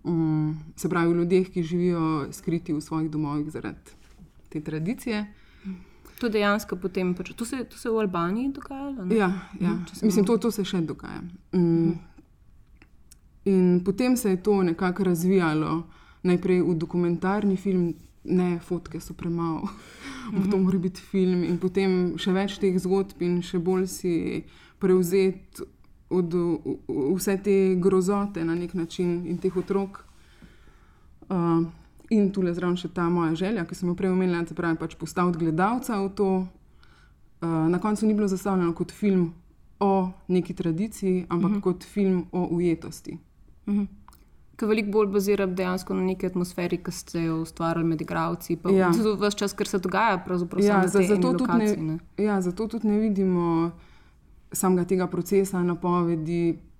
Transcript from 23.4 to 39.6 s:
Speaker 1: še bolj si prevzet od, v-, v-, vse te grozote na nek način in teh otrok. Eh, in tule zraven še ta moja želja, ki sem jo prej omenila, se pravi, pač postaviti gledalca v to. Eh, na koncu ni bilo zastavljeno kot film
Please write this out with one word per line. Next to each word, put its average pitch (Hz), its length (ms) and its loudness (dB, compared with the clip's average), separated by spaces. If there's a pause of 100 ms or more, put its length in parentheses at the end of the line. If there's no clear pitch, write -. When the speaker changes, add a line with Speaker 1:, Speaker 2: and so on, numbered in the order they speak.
Speaker 1:
še 180 160 -4
bolj 185 300 0
si - 560 -4 (320)
prevzet 185 840 2 (500)
od, 175 180 0
v-, 170 300 0 (240)
v-, 156 300 0
vse 190 240 0
te 196 180 2 (180)
grozote 190 680 2
na 165 120 0
nek 175 200 -4
način 175 500 -2
in 175 140 -4
teh 185 160 -2
otrok. 190 520 -4 (1200)
Eh, 170 360 2 (460)
in 208 240 4
tule 185 200 0
zraven 175 240 0
še 180 140 -8
ta 175 160 -2
moja 170 300 2
želja, 190 280 -2
ki 165 120 -8
sem 180 120 -4
jo 175 60 0
prej 185 160 0
omenila, 180 320 2
se 165 120 -6
pravi, 165 240 -2
pač 160 180 -8
postaviti 175 440 -2
gledalca 196 580 0
v 196 140 -2
to. 196 180 0 (1080)
Eh, - 80 -10 (220)
na 175 120 2
koncu 208 260 0
ni 214 80 4
bilo 208 140 2
zastavljeno 185 460 0
kot 175 180 -6
film 185 420 2 (440)